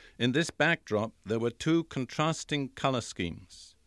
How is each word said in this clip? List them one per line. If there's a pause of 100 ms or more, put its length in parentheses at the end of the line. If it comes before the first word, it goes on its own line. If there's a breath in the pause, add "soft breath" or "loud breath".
(180 loud breath)
In
this
backdrop, (140)
there
were
two
contrasting
color
schemes. (120)